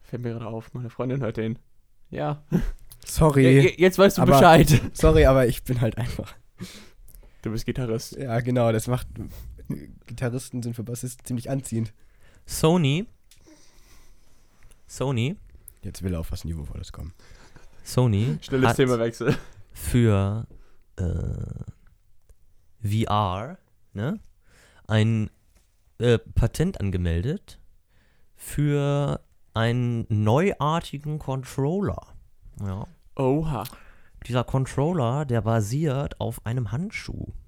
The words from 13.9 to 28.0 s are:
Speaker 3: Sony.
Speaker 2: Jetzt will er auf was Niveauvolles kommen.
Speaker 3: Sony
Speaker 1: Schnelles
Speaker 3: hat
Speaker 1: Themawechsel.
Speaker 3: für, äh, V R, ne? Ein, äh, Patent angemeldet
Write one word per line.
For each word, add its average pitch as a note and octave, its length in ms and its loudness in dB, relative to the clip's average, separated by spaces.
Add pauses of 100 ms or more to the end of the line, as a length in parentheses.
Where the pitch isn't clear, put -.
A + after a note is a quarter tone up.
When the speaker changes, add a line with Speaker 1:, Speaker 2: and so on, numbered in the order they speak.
Speaker 3:
Sony. C3 500 -2 (460)
Speaker 2:
Jetzt - 220 -12
will F#2 100 -2
er E2 60 -4
auf E2 100 -8
was F2+ 140 -10
Niveauvolles D#2+ 480 -10
kommen. D#2+ 200 -14 (680)
Speaker 3:
Sony A#2+ 580 0
Speaker 1:
Schnelles C3 300 2
Speaker 3:
hat A#2 60 0
Speaker 1:
Themawechsel. A#2+ 600 2 (360)
Speaker 3:
für, G#2+ 760 2 (500)
äh, F#2+ 60 -6 (1800)
V G#2 280 0
R, G#2 460 -2 (340)
ne? C#3 280 -6 (720)
Ein, A2 380 2 (680)
äh, A#2 200 4
Patent - 640 0
angemeldet F2+ 760 -2 (800)